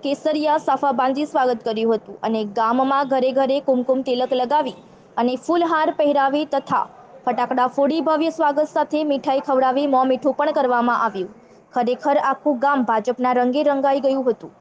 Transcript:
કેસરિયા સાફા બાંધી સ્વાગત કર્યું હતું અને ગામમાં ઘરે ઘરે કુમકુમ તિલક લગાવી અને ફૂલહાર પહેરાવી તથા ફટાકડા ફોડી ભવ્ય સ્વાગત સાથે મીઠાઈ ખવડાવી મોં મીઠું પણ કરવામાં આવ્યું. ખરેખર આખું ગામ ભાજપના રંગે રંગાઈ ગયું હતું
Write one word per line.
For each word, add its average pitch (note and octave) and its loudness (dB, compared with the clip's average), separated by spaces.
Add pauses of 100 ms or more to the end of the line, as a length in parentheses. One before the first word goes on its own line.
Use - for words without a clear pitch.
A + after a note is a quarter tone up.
કેસરિયા D4+ -2
સાફા C#4 0
બાંધી C4+ 0
સ્વાગત B3+ 0
કર્યું A3+ 0
હતું G3+ -10
અને A3 -2 (160)
ગામમાં C4 0
ઘરે C4 2
ઘરે C4+ 0
કુમકુમ C4 0
તિલક B3+ -2
લગાવી B3+ 0 (440)
અને B3 0
ફૂલહાર E4 0
પહેરાવી C#4+ 2
તથા C#4 -2 (380)
ફટાકડા B3 0
ફોડી C#4 0
ભવ્ય D#4 0
સ્વાગત D4+ 0
સાથે D4+ -2
મીઠાઈ C#4 -2
ખવડાવી C4 2
મોં C4 2
મીઠું C4 0
પણ D4+ 0
કરવામાં A#3+ 0
આવ્યું. G3 -4 (440)
ખરેખર B3 0
આખું C4+ 0
ગામ C#4 2
ભાજપના A#3+ 0
રંગે B3 2
રંગાઈ C#4 2
ગયું C4+ 0
હતું G#3+ -4